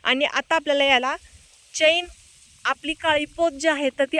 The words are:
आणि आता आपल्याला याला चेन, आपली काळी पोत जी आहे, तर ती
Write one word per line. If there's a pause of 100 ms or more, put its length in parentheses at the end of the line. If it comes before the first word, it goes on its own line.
आणि
आता
आपल्याला
याला (600)
चेन, (600)
आपली
काळी
पोत
जी
आहे,
तर
ती